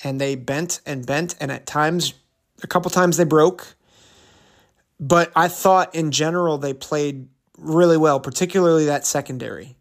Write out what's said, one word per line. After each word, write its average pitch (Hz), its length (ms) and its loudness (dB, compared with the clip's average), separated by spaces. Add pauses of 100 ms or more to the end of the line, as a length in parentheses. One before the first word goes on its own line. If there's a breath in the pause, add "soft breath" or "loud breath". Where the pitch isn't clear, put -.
and 135 200 -6
they 139 140 -4
bent 139 500 -6
and 135 200 -10
bent, 151 360 -4
and 139 100 -6
at 123 140 -12
times, 160 480 -2 (500)
a - 40 -12
couple 175 220 -2
times 180 280 2
they 175 80 4
broke. 156 500 2 (1200 soft breath)
But 170 380 2
I 170 140 2
thought 185 440 2
in 160 180 -2
general 160 460 -2
they 139 160 -6
played 139 540 -6 (300)
really 165 400 4
well, 151 240 2
particularly 170 640 0
that 143 200 -2
secondary. 127 760 -8